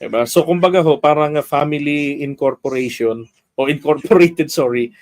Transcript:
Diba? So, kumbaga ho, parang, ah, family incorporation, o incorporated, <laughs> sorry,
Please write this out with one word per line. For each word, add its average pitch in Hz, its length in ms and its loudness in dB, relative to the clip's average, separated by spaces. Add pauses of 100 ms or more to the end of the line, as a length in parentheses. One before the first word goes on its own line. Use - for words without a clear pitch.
Diba? 113 240 -2
So, 160 180 0
kumbaga 180 400 2
ho, 151 160 4
parang, 151 400 2
ah, 139 60 -6
family 147 800 -2
incorporation, 127 1040 -4 (260)
o 135 140 -2
incorporated, 156 840 2
<laughs> - 60 -4
sorry, 123 320 -2 (100)